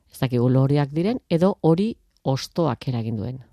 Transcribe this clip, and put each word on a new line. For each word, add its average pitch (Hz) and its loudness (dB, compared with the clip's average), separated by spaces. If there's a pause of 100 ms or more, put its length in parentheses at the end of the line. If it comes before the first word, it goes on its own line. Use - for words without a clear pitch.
(120)
ez - -14
dakigu 123 2
loriak 135 2
diren, 185 -2 (100)
edo 180 2
hori 175 2 (280)
hostoak 135 -4
eragin 113 -4
duen. 123 -8 (140)